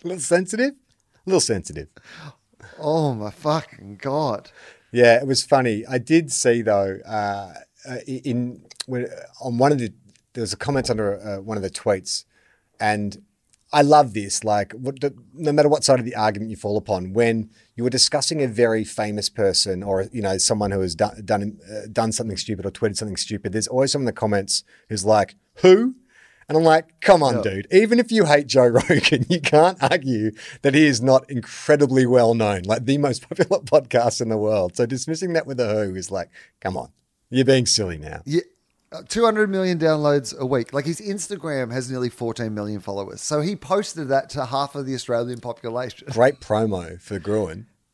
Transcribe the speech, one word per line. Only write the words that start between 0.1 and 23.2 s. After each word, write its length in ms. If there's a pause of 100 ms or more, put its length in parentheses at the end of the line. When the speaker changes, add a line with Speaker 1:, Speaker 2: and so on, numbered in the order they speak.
Speaker 1:
sensitive? 520
A 20 (500)
little 140
sensitive. 480 (920)
Speaker 2:
Oh 360
my 160
fucking 680
God. 500 (400)
Speaker 1:
Yeah, 280
it 80
was 160
funny. 460
I 80
did 340
see 300
though, 460
uh, 460 (360)
uh, 80 (100)
i-, 160
in, 400 (220)
when, 220 (340)
on 160
one 140
of 80
the, 140 (400)
there 80
was 120
a 40
comment 320
under, 300
uh, 220
one 160
of 60
the 60
tweets, 560 (540)
and 420 (520)
I 80
love 320
this. 300
Like, 300
what 280
the, 120 (200)
no 180
matter 180
what 140
side 160
of 60
the 100
argument 360
you 60
fall 200
upon, 360
when 360 (260)
you 100
are 40
discussing 540
a 40
very 360
famous 440
person 540
or, 300
you 100
know, 160
someone 340
who 100
has 140
do-, 280
done, 360 (100)
uh, 220
done 200
something 260
stupid 280
or 60
tweeted 260
something 200
stupid, 360